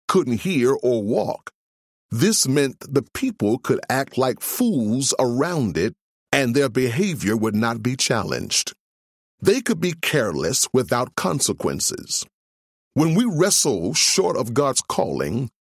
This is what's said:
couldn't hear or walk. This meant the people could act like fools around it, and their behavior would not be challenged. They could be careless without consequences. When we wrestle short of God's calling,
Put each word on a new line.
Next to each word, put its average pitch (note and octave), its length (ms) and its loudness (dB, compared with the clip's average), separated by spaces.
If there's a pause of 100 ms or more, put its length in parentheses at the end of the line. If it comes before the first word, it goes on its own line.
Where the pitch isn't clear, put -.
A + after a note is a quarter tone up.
couldn't A#2+ 320 2
hear C3+ 420 2
or A#2 220 0
walk. - 480 -4 (580)
This C3+ 380 2
meant C#3 320 0
the C#3 240 -2 (100)
people C3 440 0
could - 200 0 (100)
act C3 300 -2
like B2+ 220 0
fools C3+ 800 0
around B2+ 580 0
it, G#2 160 0 (380)
and C3+ 200 2
their C#3 160 4
behavior B2 680 0
would G#2+ 180 0
not A#2 260 0
be A#2+ 140 -2
challenged. - 760 -2 (680)
They A#3+ 200 2
could G3 200 -2
be F3 120 0
careless G#2+ 800 -2
without B2 420 0
consequences. - 1120 -4 (680)
When D#3+ 200 4
we A#3 100 4
wrestle D3+ 680 0
short - 420 2
of A#2+ 160 -2
God's C3+ 300 0
calling, D2+ 680 -2 (120)